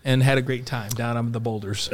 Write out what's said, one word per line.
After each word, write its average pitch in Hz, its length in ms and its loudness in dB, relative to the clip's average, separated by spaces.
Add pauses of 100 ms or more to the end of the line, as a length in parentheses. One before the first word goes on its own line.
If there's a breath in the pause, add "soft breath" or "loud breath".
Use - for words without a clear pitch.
and 131 180 4
had 135 160 6
a 127 40 2
great 127 220 -4
time 113 260 -6
down 117 260 -2
on 117 160 0
the 113 80 -2
boulders. 107 540 -4